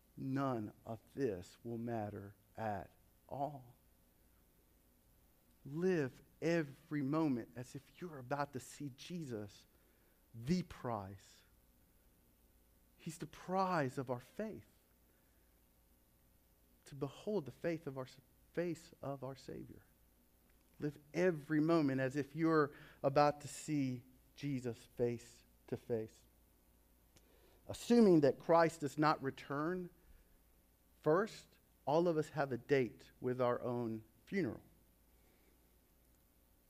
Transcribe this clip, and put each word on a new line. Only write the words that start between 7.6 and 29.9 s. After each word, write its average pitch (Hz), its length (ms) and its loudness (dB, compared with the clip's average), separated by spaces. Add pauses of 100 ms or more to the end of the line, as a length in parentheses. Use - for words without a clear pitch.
if 135 60 -10 (180)
you're 160 200 -10
about 139 340 -4
to 127 80 -6
see - 360 -12
Jesus, 123 540 -8 (960)
the 175 160 2
prize. 101 580 -6 (1800)
He's - 200 -12
the 165 80 -10
prize 180 720 0
of 131 140 -4
our 120 100 -2 (160)
faith. 208 300 -8 (2250)
To - 40 -18
behold 143 520 -4
the 123 60 -12
faith 165 360 -4
of 135 100 -8
our 131 60 -6
s-, - 120 -14 (380)
face 170 480 -4
of 139 220 -6
our 135 120 -8
Savior. - 460 -14 (1000)
Live 147 160 -2 (200)
every 156 440 2
moment 151 400 4
as 131 160 0
if 143 200 -4
you're 160 340 4 (320)
about 147 400 4
to 135 60 -12
see 135 560 -2 (320)
Jesus 123 420 -4 (220)
face 120 260 0 (440)
to 123 80 -4
face. 110 360 -2 (1600)
Assuming 202 520 8
that 135 180 4
Christ 165 420 4
does 147 180 -4
not 151 240 4
return 156 640 -4 (1120)